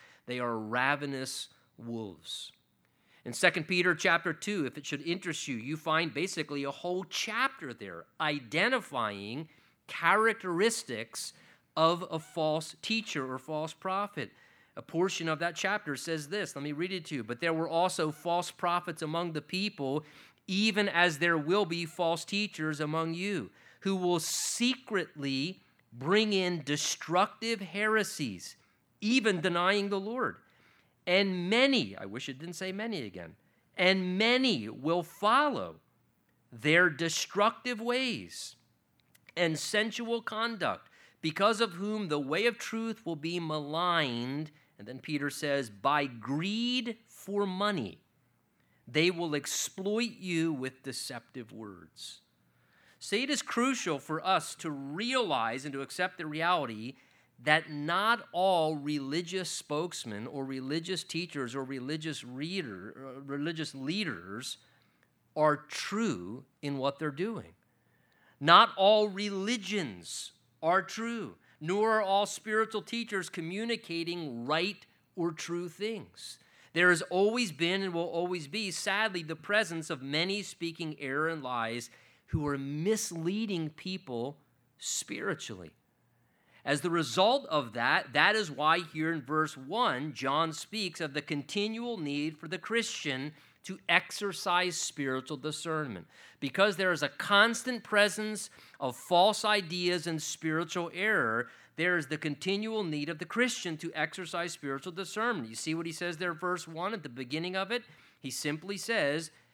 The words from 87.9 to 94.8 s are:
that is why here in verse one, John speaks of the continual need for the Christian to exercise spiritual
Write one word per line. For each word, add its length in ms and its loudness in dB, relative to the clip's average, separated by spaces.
that 220 6
is 140 0
why 300 4
here 320 -4
in 100 -4
verse 340 0
one, 580 -2
John 380 0
speaks 480 -6
of 140 -4
the 80 -2
continual 760 -2
need 400 -2
for 100 -14
the 100 -6
Christian 760 -2
to 220 -8
exercise 880 0
spiritual 640 -4